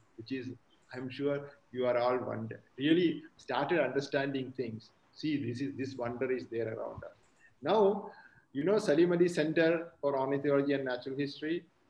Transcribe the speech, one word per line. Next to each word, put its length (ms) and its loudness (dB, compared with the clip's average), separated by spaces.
which 140 -12
is, 160 -6
I'm 160 -8
sure 400 -2
you 140 -2
are 100 2
all 220 2
wonder, 420 -6
really 460 2
started 420 0
understanding 760 -2
things. 340 -8
See, 280 -2
this 180 -6
is, 180 -4
this 160 -6
wonder 360 -4
is 200 -2
there 240 -4
around 300 -8
us. 80 -14
Now, 480 2
you 120 -4
know, 140 4
Salim 340 6
Ali 160 6
Center 600 2
for 160 0
Ornithology 560 2
and 100 -2
Natural 320 -6
History, 480 -4